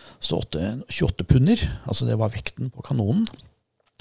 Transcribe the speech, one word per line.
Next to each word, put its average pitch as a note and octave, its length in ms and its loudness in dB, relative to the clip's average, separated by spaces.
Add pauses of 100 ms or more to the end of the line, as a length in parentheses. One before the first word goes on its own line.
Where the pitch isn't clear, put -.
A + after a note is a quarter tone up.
(200)
Så - 200 -2
åtte, G2+ 480 -4
tjueåtte - 360 -2
punder, D3 360 4 (260)
altså - 200 -2
det A2+ 120 0
var A2 120 0
vekten - 420 -8
på - 120 -16
kanonen, B2+ 400 2 (760)